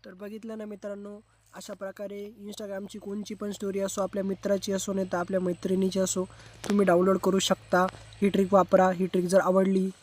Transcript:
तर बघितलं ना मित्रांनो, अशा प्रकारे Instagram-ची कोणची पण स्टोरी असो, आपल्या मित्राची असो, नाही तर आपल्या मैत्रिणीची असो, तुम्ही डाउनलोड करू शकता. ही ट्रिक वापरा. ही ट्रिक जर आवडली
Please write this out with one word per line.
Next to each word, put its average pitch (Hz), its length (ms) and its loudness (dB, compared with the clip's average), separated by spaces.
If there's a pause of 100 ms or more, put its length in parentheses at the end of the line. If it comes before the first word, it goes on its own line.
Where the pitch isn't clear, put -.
तर 196 80 -18
बघितलं 214 440 -12
ना 214 80 -10
मित्रांनो, 202 540 -12 (340)
अशा 185 200 -14
प्रकारे 202 680 -12
Instagram-ची 202 580 -10
कोणची 208 340 -8
पण 208 180 -6
स्टोरी 196 280 -4
असो, 196 220 -2
आपल्या 190 220 -2
मित्राची 196 480 -2
असो, 190 220 -4
नाही 190 200 -2
तर 180 40 -2
आपल्या 180 220 -2
मैत्रिणीची 185 600 0
असो, 185 260 -2 (440)
तुम्ही 202 160 4
डाउनलोड 185 320 6
करू 190 220 2
शकता. 185 480 0 (340)
ही 202 80 4
ट्रिक 196 240 2
वापरा. 185 380 6
ही 185 140 0
ट्रिक 180 200 0
जर 185 140 4
आवडली 190 500 2 (140)